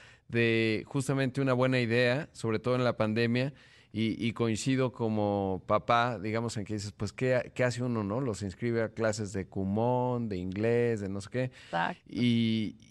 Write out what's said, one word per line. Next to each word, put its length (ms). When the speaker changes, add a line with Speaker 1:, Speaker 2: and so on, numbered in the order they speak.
Speaker 1:
de 580
justamente 540
una 140
buena 260
idea, 520
sobre 260
todo 180
en 80
la 120
pandemia? 560
Y, 300
y 120
coincido 580
como 720
papá, 520
digamos, 400
en 80
que 80
dices, 180
pues, 220
¿qué, 400
qué 100
hace 180
uno, 220
no? 160
Los 220
inscribe 400
a 80
clases 420
de 140
Kumon, 800
de 80
inglés, 640
de 80
no 140
sé 80
qué. 140
Speaker 2:
Exacto. 640
Speaker 1:
Y, 720